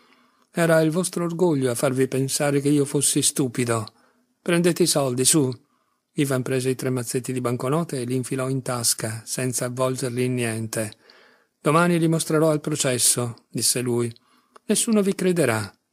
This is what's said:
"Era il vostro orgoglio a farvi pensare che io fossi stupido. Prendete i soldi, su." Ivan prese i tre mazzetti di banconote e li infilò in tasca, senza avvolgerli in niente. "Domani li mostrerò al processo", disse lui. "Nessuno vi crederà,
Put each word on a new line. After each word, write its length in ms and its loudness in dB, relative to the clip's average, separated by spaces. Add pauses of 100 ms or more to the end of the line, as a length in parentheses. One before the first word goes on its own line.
(520)
"Era 300 4
il 100 2
vostro 320 -4
orgoglio 480 2
a 40 -2
farvi 340 0
pensare 500 0
che 100 0
io 140 4
fossi 380 0
stupido. 640 0 (540)
Prendete 420 2
i 40 2
soldi, 360 0
su." 260 4 (640)
Ivan 280 0
prese 300 -2
i 40 0
tre 140 -4
mazzetti 420 -4
di 80 -2
banconote 640 -2
e 20 -4
li 120 -4
infilò 340 -4
in 140 -2
tasca, 640 -4
senza 400 -4
avvolgerli 600 -2
in 80 0
niente. 600 -4 (640)
"Domani 400 4
li 80 2
mostrerò 420 2
al 120 0
processo", 880 -2
disse 320 -2
lui. 300 0 (540)
"Nessuno 360 2
vi 120 0
crederà, 580 0 (220)